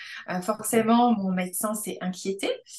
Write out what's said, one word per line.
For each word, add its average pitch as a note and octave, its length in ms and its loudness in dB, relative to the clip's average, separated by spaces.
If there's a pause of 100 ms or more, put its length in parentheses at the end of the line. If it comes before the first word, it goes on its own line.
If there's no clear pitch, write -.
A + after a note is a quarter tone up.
(300)
euh, F3+ 120 -2
forcément, A3+ 720 4
mon G3 180 0
médecin F#3 420 -2
s'est G#3+ 280 -6
inquiété. G3 480 -4 (300)